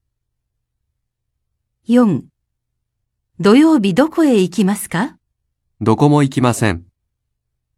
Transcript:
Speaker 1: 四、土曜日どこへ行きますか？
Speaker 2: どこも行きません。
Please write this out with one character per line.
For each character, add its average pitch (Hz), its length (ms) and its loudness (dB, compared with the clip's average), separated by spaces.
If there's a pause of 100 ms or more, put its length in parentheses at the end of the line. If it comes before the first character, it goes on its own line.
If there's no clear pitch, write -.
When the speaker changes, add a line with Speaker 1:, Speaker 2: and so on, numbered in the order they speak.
(1900)
Speaker 1:
四、 226 400 0 (1120)
土 202 200 2
曜 311 240 4
日 196 120 -2
ど 285 160 0
こ 330 140 -2
へ 254 160 2
行 185 100 0
き 208 140 -4
ま 196 140 -2
す - 120 -16
か？ 202 280 -6 (640)
Speaker 2:
ど 110 160 0
こ 147 100 2
も 147 160 2
行 135 80 -2
き - 80 -8
ま 123 140 0
せ 107 180 -2
ん。 87 140 -10 (920)